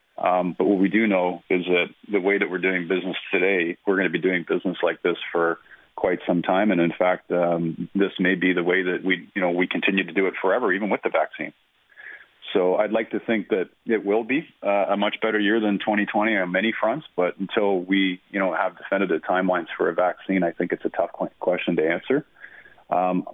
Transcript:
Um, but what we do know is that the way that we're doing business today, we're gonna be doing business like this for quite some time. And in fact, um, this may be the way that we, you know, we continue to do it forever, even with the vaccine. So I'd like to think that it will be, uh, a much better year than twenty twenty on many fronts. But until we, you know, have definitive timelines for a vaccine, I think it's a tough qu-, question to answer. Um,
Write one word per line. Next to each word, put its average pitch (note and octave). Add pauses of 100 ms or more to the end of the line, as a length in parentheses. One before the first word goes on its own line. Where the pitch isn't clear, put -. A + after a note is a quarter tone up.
(180)
Um, F2+
but F#2
what G2
we F#2+
do A2
know F2+
is F2+
that F2+ (240)
the G2+
way G2+
that F#2+
we're F2+
doing F2+
business F#2 (140)
today, F2+ (100)
we're F#2+
gonna F2+
be E2+
doing F2+
business F2+
like E2+
this F2 (140)
for E2+ (360)
quite F2+
some F2
time. G2
And F2
in E2+
fact, F2+
um, E2+
this G2
may F#2+
be F#2
the F2
way F2+
that F2+
we, F#2
you G2+
know, F2+
we F2+
continue F#2+
to E2+
do F#2+
it F2
forever, G2+
even G2+
with A#2+
the -
vaccine. - (1000)
So F#2
I'd G#2
like A2+
to G#2+
think A2
that F#2+ (160)
it G#2+
will G#2+
be, C3+ (160)
uh, G2+
a G2+
much G#2
better G#2+
year G#2
than G#2
twenty G#2
twenty G#2+
on F2
many G#2+
fronts. B2
But F2+
until G2
we, F#2 (100)
you G2
know, F2+
have F2
definitive F#2+
timelines F#2 (100)
for F2
a E2
vaccine, F2+
I E2+
think E2+
it's -
a -
tough -
qu-, - (120)
question F2+
to D#2
answer. B2+ (640)
Um, F2+